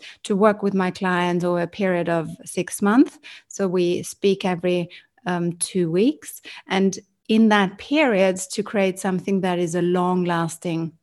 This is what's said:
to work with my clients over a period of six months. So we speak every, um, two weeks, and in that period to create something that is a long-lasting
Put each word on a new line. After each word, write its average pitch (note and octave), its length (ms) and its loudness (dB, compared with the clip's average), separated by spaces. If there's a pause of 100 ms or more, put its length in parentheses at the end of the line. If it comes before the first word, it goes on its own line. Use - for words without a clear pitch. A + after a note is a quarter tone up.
(220)
to G#3 140 -2
work G#3 260 4
with G3 120 0
my F#3 180 0
clients F3 520 0
over F3 160 2
a F3 60 -2
period F3 420 -2
of E3 220 0 (140)
six - 360 -6
months. A3 380 4 (300)
So - 180 -4
we F3+ 360 0
speak F#3+ 420 -2
every, F3+ 460 -2 (360)
um, F3 280 -2
two F3 360 -2
weeks, A3 500 0 (280)
and F#3+ 280 0 (320)
in A3 200 6
that G3+ 300 2
period G#3 580 2
to - 260 -6
create F#3+ 360 -2
something F#3+ 420 -2
that F3 180 0
is E3+ 160 -2
a F3+ 80 0
long-lasting F3 1080 -2 (100)